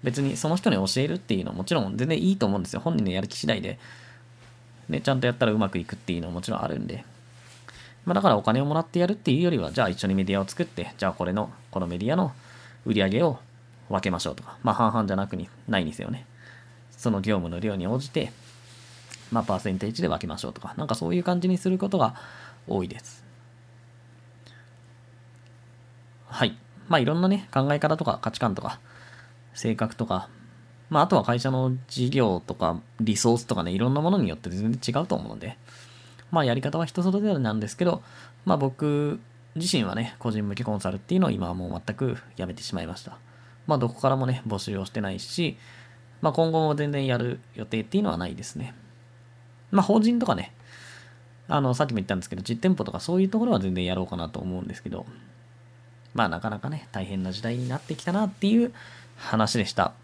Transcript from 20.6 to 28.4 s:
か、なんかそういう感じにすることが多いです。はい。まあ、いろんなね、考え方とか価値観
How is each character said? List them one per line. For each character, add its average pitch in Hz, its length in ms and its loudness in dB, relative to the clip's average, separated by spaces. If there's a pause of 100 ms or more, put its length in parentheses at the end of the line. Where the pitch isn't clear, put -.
か、 - 160 -12
な 160 60 -4
ん 151 40 -6
か 110 60 0
そ 165 140 -2
う 180 80 0
い 180 40 2
う 175 40 -4
感 180 180 0
じ 185 80 0
に 180 80 2
す 190 100 -2
る 185 120 0
こ 196 100 -2
と 190 80 0
が 123 180 2 (520)
多 104 160 -2
い 90 40 -6
で - 120 -10
す。 - 260 -20 (3000)
は - 180 -2
い。 - 100 0 (320)
ま 165 100 4
あ、 - 20 6
い 120 60 4
ろ 151 100 2
ん 170 80 2
な 185 40 4
ね、 196 240 0
考 135 220 2
え 147 60 0
方 156 180 2
と 156 80 -2
か - 160 0
価 - 80 -2
値 - 100 -10
観 110 140 0